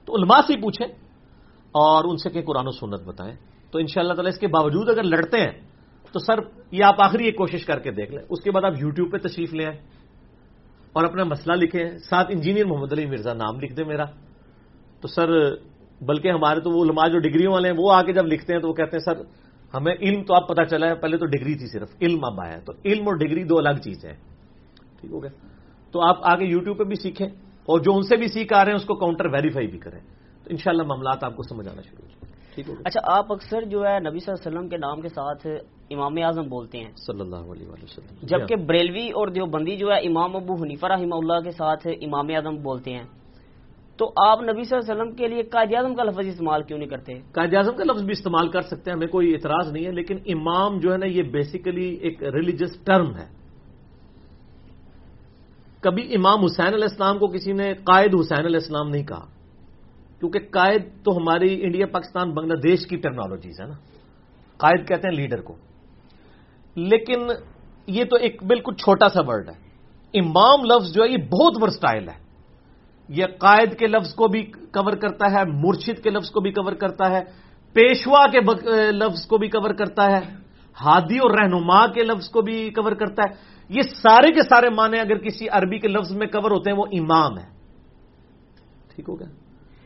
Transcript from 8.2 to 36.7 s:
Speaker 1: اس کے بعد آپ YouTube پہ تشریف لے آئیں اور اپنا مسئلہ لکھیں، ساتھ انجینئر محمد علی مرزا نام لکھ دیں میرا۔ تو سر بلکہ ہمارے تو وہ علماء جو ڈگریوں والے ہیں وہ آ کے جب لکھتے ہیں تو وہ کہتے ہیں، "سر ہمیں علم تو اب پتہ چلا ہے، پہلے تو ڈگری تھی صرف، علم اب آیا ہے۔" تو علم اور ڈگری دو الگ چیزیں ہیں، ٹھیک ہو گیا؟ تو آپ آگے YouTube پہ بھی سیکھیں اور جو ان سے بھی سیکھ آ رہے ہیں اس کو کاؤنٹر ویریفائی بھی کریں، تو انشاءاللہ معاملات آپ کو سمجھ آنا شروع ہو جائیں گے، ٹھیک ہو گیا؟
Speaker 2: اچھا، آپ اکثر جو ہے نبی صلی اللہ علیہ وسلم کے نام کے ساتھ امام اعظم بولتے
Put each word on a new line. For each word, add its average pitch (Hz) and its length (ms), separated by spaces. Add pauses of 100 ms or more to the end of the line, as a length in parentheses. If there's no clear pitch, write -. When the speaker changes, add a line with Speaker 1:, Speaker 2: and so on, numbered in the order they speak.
Speaker 1:
اس 170 120
کے 196 100
بعد 190 140
آپ 190 80
YouTube 151 380
پہ 190 180
تشریف 165 260
لے 156 120
آئیں 151 120 (1120)
اور 165 120
اپنا 175 200
مسئلہ 165 320
لکھیں، 170 420 (120)
ساتھ 180 200
انجینئر 196 340
محمد 143 280
علی 151 140
مرزا 120 260
نام 113 280
لکھ 127 140
دیں 156 100
میرا۔ 151 200 (960)
تو - 80
سر 170 200 (720)
بلکہ 147 280
ہمارے 156 320
تو 175 100
وہ 170 140
علماء 156 240
جو 170 100
ڈگریوں 165 340
والے 180 180
ہیں 170 80
وہ 190 140
آ 185 100
کے 180 100
جب 180 140
لکھتے 156 260
ہیں 170 80
تو 160 80
وہ 160 40
کہتے 160 240
ہیں، 160 180
"سر 156 80 (520)
ہمیں 151 260
علم 196 240
تو 190 100
اب 175 140
پتہ 170 140
چلا 156 240
ہے، 165 80
پہلے 160 220
تو 165 100
ڈگری 139 280
تھی 131 120
صرف، 104 220 (120)
علم 165 240
اب 101 160
آیا 85 120
ہے۔" 82 80
تو - 120 (120)
علم 208 240
اور 196 60
ڈگری 156 300
دو 160 140
الگ 143 260
چیزیں 87 260
ہیں، 71 60 (840)
ٹھیک 80 120
ہو 160 100
گیا؟ 139 80 (640)
تو 175 80
آپ 175 220
آگے 175 320
YouTube 185 240
پہ 214 60
بھی 196 120
سیکھیں 190 300 (400)
اور 160 140
جو 196 160
ان 196 60
سے 214 140
بھی 226 120
سیکھ 220 240
آ 196 120
رہے 202 80
ہیں 202 60
اس 190 60
کو 202 100
کاؤنٹر 175 320
ویریفائی 139 400
بھی 87 120
کریں، 85 220 (440)
تو - 60
انشاءاللہ 165 320
معاملات 135 420
آپ 120 120
کو 127 60
سمجھ 110 260
آنا - 140
شروع - 220
ہو - 40
جائیں - 240
گے، - 220
ٹھیک 147 140
ہو 139 60
گیا؟ - 100
Speaker 2:
اچھا، 180 200
آپ 208 280
اکثر 214 300
جو 202 220
ہے 202 160
نبی 160 180
صلی 185 140
اللہ 180 160
علیہ 160 100
وسلم 175 100
کے 175 80
نام 151 240
کے 165 80
ساتھ 147 380 (440)
امام 143 320
اعظم 165 200
بولتے 123 360